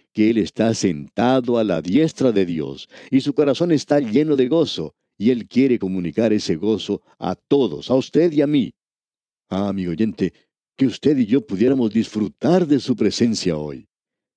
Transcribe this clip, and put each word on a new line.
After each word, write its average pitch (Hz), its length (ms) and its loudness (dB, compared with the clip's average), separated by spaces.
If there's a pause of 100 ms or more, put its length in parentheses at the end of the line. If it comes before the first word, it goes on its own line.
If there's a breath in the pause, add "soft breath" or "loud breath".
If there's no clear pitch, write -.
(120)
que 107 180 4
Él 113 80 0
está 110 360 0
sentado 117 840 -2
a 113 60 0
la 95 180 -2
diestra 135 500 0
de 98 140 2
Dios, 78 420 -6 (220 loud breath)
y 135 100 4
su 139 140 -2
corazón 151 380 2
está 147 280 0
lleno 143 360 0
de 127 120 2
gozo, 123 460 -2 (240)
y 107 120 2
Él 117 180 -2
quiere 123 300 2
comunicar 95 540 -2
ese 98 240 0
gozo 101 460 -2 (160 soft breath)
a 90 160 -6
todos, 95 560 -2
a 127 40 0
usted 143 380 0
y 147 100 0
a 139 40 0
mí. 143 260 0 (760)
Ah, 98 200 -2
amigo 95 240 -4
oyente, 98 400 -2 (440)
que 135 100 2
usted 139 320 0
y 123 80 2
yo 123 180 0
pudiéramos 117 480 0
disfrutar 113 760 0
de 143 120 2
su 120 160 -2
presencia 104 600 0
hoy. 76 320 -10 (480)